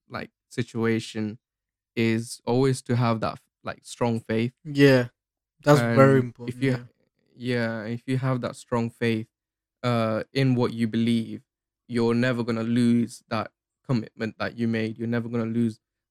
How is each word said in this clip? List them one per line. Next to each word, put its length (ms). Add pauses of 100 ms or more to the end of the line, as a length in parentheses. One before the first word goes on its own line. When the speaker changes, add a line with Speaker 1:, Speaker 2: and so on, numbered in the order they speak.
Speaker 1:
like, 220 (200)
situation 920 (560)
is 500
always 380
to 140
have 240
that, 180 (240)
like, 200
strong 360
faith. 340 (100)
Speaker 2:
Yeah. 440 (560)
That's 160
very 400
Speaker 1:
And 60
Speaker 2:
important, 300
Speaker 1:
if 80
you, 80
Speaker 2:
yeah. 120 (520)
Speaker 1:
yeah, 500
if 200
you 140
have 220
that 140
strong 360
faith, 360 (540)
uh, 420 (100)
in 200
what 200
you 140
believe, 540 (460)
you're 260
never 300
gonna 200
lose 680
that 220 (360)
commitment 500
that 200
you 100
made. 320
You're 80
never 220
gonna 160
lose 340 (320)